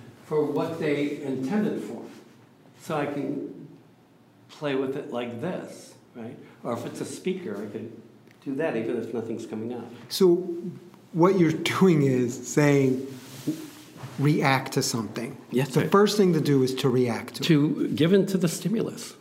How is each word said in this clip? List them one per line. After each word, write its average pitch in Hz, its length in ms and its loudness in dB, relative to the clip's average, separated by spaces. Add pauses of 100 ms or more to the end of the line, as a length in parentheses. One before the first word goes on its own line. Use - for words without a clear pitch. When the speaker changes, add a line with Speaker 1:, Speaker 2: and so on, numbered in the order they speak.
(260)
Speaker 1:
for 151 200 0
what 160 340 -4
they 147 440 -2
intended 139 600 4
for. - 200 -8 (800)
So 165 140 -2
I 147 120 2
can - 460 -4 (960)
play 143 260 -4
with 135 200 -2
it - 160 -10
like 117 300 -6
this, - 540 -8 (200)
right? 120 220 -12 (260)
Or 123 100 -4
if - 120 -6
it's - 160 -8
a - 40 -6
speaker, 190 560 -6
I - 100 -8
could 220 200 -10 (540)
do 135 100 -6
that 147 220 -2
even 113 200 -2
if 110 160 -6
nothing's 113 320 -6
coming 113 280 -8
out. 117 120 -10 (220)
Speaker 2:
So 180 280 6 (760)
what 185 260 4
you're 160 140 6
doing 160 520 4
is 123 440 0
saying, 139 580 4 (1120)
react 143 540 2
to 135 80 0
something. 113 560 -4 (140)
Speaker 1:
Yes, 127 180 0
Speaker 2:
The - 120 2
Speaker 1:
right. - 100 -2
Speaker 2:
first 202 260 6
thing 185 160 6
to 156 80 2
do 135 220 4
is 127 120 0
to 139 140 0
react 117 460 0
to - 80 -8
it. - 40 -2
Speaker 1:
To 151 420 4
give 165 240 2
in 196 140 6
to 190 100 0
the 175 100 2
stimulus. - 720 -4